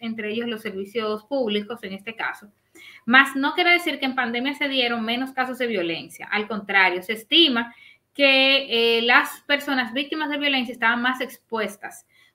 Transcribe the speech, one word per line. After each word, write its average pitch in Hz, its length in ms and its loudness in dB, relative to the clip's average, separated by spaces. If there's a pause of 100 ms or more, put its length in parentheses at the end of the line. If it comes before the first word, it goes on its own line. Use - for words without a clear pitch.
entre 220 280 -6
ellos 233 180 -4
los 220 120 -6
servicios 214 640 -6
públicos 220 580 -2
en 190 120 -10
este 202 200 -12
caso. 185 380 -8 (540)
Mas 269 300 4
no 285 180 -2
quiere 349 160 2
decir 339 280 0
que 277 60 -6
en 262 100 -2
pandemia 247 380 -2
se 285 160 -4
dieron 240 340 0
menos 247 300 -4
casos 254 240 -4
de 240 100 -2
violencia. 170 640 -4
Al 208 160 -2
contrario, 196 560 2
se 220 120 -4
estima 240 600 2 (380)
que, 269 840 4
eh, - 20 2
las 254 460 2
personas 269 480 -2
víctimas 294 340 -4
de 294 80 -4
violencia 269 380 -2
estaban 233 260 2
más 254 220 0
expuestas, - 840 -8 (280)